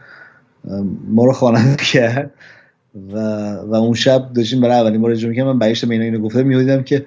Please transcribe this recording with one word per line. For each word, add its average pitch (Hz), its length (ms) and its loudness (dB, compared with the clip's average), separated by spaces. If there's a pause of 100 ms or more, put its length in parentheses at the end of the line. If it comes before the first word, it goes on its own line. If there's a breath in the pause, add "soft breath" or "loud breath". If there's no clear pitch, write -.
(720 loud breath)
اه، 98 140 -6 (240)
ما 113 160 4
رو 127 80 6
خواننده 123 560 2
<laughs> - 40 -4
کرد 127 380 0 (840 loud breath)
و، 107 60 -6 (360)
و 101 200 -8
اون 113 200 2
شب 127 400 0
داشتیم 120 260 0
برای 120 180 4
اولین 110 220 2
بار 117 100 2
اجرا 117 200 -2
می‌کردیم. 131 220 -2
من 127 60 2
برگشتم 113 300 0
به 117 60 0
اینا 110 100 0
اینو 113 140 -2
گفتم، 113 280 0
می‌دیدم 131 360 2
که 139 240 -2